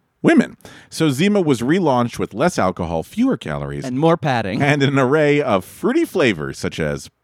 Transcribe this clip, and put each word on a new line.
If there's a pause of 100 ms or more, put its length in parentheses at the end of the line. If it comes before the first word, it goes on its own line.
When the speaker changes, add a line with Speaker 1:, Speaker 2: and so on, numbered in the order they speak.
(220)
Speaker 1:
women." (340)
So
Zima
was
relaunched
with
less
alcohol,
fewer
calories,
Speaker 2:
And
more
padding.
Speaker 1:
and
an
array
of
fruity
flavors
such
as (140)